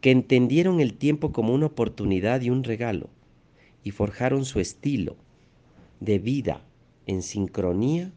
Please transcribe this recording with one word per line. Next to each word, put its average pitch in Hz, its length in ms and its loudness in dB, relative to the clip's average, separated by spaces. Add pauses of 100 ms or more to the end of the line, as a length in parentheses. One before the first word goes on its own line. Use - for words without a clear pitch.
que 131 100 6
entendieron 127 680 4
el 123 160 2
tiempo 147 360 -2
como 113 220 0
una 147 140 2
oportunidad 110 760 0
y 120 80 -2
un 127 140 0
regalo, 113 460 -4 (760)
y 101 80 -6
forjaron 127 540 -2
su 131 140 -4
estilo 110 560 -4 (840)
de 101 200 0
vida 104 420 -4 (440)
en 95 160 -2
sincronía 104 960 -2